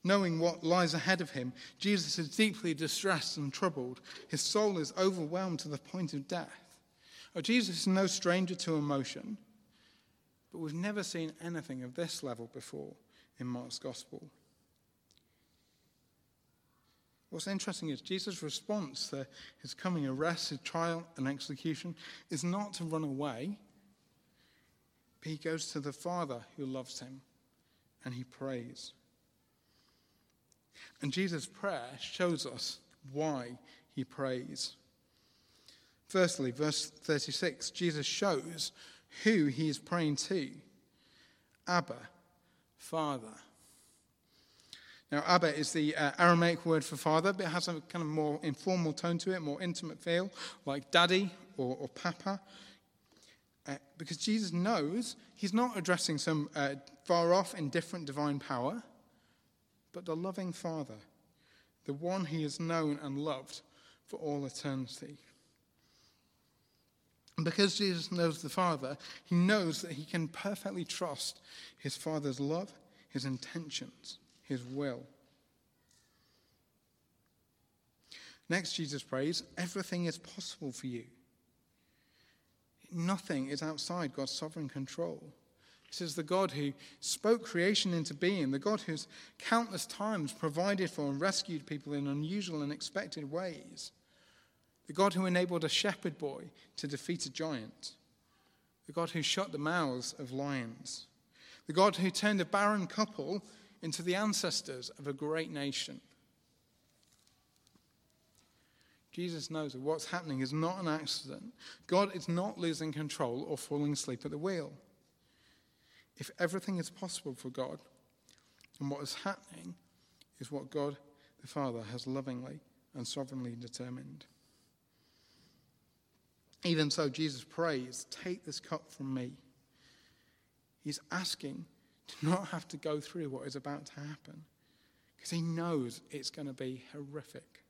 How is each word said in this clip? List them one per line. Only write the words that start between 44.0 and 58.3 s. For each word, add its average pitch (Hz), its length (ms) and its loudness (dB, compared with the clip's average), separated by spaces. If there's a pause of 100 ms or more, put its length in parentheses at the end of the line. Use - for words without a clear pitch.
Now, 147 140 2
Abba 170 320 8
is 151 140 0
the, 151 240 2
uh, 143 240 4
Aramaic 170 460 10
word 160 180 6
for 151 140 -6
father, 160 340 6
but 190 140 0
it 165 40 0
has 170 200 0
a 165 120 -2
kind 170 220 -4
of 151 60 0
more 151 340 2
informal 170 480 2
tone 170 280 0
to 190 140 0
it, 185 60 0
more 151 220 -2
intimate 175 380 -4
feel, 175 300 2 (360)
like 139 260 -2
daddy 180 400 8 (240)
or, 127 220 0
or 143 100 -6
papa. - 540 -4 (1200)
Uh, 139 120 -6 (200)
because 165 200 -6
Jesus 214 340 2
knows 180 640 2 (200)
he's 196 180 -2
not 233 240 4
addressing 175 400 4
some, 147 380 2
uh, 139 200 2 (300)
far-off, 175 500 6
indifferent 165 500 -2
divine 143 340 0